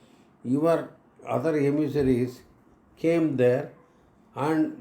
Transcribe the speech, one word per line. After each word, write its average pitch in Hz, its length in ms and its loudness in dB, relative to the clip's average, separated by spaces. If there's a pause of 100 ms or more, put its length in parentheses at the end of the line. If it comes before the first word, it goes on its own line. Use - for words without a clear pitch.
(440)
your 147 460 0 (380)
other 127 300 -2
emissaries 139 840 0 (560)
came 160 380 0
there 127 360 2 (640)
and 156 460 -2